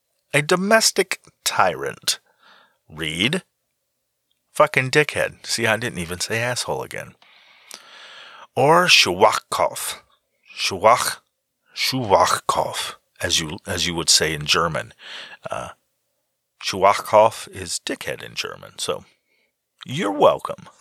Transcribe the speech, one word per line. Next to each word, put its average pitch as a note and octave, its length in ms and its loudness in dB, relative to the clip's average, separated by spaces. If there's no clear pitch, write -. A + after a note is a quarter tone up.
a C#3+ 80 2
domestic F#3+ 800 0
tyrant. C#2 760 -2
Read, E2 540 -4
fucking C3 400 2
dickhead. - 540 0
See, - 200 -4
I A2 120 2
didn't A2+ 220 -6
even E2+ 200 -8
say A2+ 200 -4
asshole A#2 440 -6
again. - 320 -14
Or D#3+ 300 4
Shuwakov. - 1160 2
Shuwak-, G#2+ 640 2
Shuwakov, - 1200 0
as F2 180 0
you, D#2+ 260 -8
as F2 220 -4
you E2+ 80 -4
would E2 140 -2
say - 240 2
in D2 120 -6
German. C#3+ 480 -2
Uh, B1 200 -10
Shuwakov G2+ 840 4
is F#2+ 360 -10
dickhead - 380 -8
in A1+ 120 -16
German, G1+ 420 -12
so - 260 -6
you're F3+ 260 -4
welcome. - 560 2